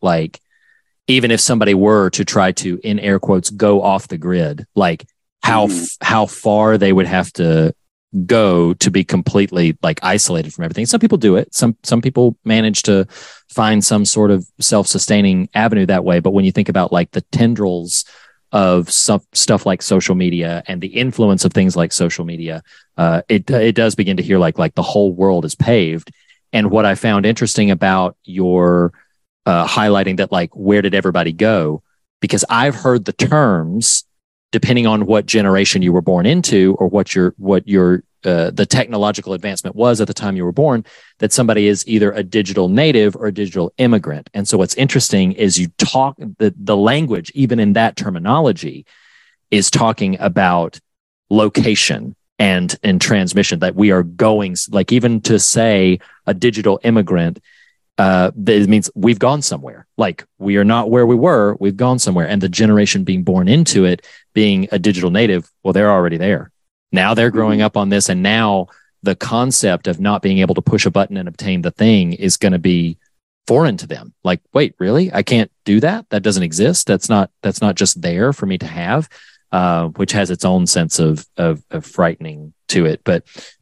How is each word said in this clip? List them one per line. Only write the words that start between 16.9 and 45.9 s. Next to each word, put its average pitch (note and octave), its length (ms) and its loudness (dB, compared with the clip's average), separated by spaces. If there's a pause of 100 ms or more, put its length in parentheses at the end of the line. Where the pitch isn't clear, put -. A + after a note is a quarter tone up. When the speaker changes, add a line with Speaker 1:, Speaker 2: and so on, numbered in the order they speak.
Speaker 1:
like, F2 200 0
the - 100 -6 (100)
tendrils G#2 720 -2 (480)
of F2+ 380 2
some - 320 0 (100)
stuff - 320 0
like F#2+ 160 -2
social F#2+ 340 0
media F2 540 -2
and F2+ 140 -10
the F#2+ 60 -10
influence A2+ 580 0
of F2 80 0
things F#2+ 200 2
like E2 160 0
social E2+ 360 -4
media, E2 360 -10 (360)
uh, E2+ 320 0
it, G#2 200 0
it A2+ 240 2
does A2+ 200 0
begin F#2+ 240 -2
to - 40 -4
hear F#2+ 160 0
like, E2 200 0
like, D#2+ 160 -2
the - 80 -2
whole G2+ 320 0
world F2+ 320 0
is D2+ 80 -10
paved. E2+ 560 -2 (420)
And G#2 180 0
what A2 140 2
I G2 100 2
found G2+ 300 -2
interesting G#2+ 460 0
about F#2+ 540 0
your, F2+ 680 2 (540)
uh, E2+ 200 0
highlighting G2 520 0
that, G2 120 -4
like, F2 240 -4
where G2+ 280 0
did F#2+ 120 -2
everybody F2 380 0
go? E2+ 500 0 (380)
Because - 300 -2
I've B2 240 0
heard B2 320 0
the G2+ 80 -6
terms, A2 880 0 (460)
depending A#2+ 360 0
on G#2+ 200 0
what G#2 180 2
generation G2 560 2
you F2+ 140 2
were F2 80 2
born F2+ 240 0
into G#2 520 2
or F#2+ 80 2
what F#2 280 -2
your, F2+ 240 2
what F#2+ 280 0
your, F2+ 360 2 (220)
uh, E2+ 260 0
the G2 160 -2
technological G#2 680 -2
advancement F#2 420 -10
was A2+ 260 2
at G#2 60 2
the G#2 80 -10
time G2+ 220 -6
you F2+ 80 -4
were F2 80 -2
born, B2+ 320 0 (340)
that G#2+ 140 -2
somebody A2 340 2
is G#2 220 0
either G#2 240 2
a G2+ 100 -6
digital F#2 460 -2
native A2 480 2
or A2 100 -8
a G#2 60 -4
digital F#2 460 -6
immigrant. G#2+ 560 0
And G2+ 120 -6
so G#2+ 120 0
what's F#2 160 -2
interesting A2 580 0
is G2 260 0
you F2+ 100 -2 (100)
talk, C3+ 400 0